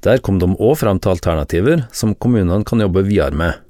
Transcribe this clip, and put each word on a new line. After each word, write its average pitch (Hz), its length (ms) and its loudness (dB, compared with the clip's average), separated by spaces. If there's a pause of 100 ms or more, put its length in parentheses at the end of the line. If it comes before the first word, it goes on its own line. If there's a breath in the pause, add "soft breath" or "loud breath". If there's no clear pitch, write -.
Der 117 160 2
kom 95 240 0
de 90 140 2
også 131 260 2
frem 101 160 2
til 95 160 0
alternativer 90 720 0 (100)
som 107 240 -2
kommunene 104 480 0
kan 117 160 0
jobbe 95 240 0
videre 76 320 0
med. 85 320 -4